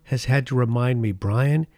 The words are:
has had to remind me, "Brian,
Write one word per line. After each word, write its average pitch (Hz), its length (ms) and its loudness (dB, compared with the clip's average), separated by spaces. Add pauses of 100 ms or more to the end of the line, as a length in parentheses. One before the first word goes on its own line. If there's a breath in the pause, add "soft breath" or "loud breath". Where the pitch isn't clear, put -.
has - 220 -4
had 127 220 0
to 131 80 -2
remind 120 460 0
me, 110 100 0
"Brian, 127 560 0 (100)